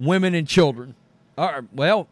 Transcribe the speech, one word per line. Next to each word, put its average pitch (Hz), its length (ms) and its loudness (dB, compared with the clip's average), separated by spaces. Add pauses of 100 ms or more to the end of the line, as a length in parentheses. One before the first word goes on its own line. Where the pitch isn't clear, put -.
women 185 340 2
and 160 140 -2
children. 131 460 2 (420)
Uh, 147 260 -4 (100)
well, 175 400 0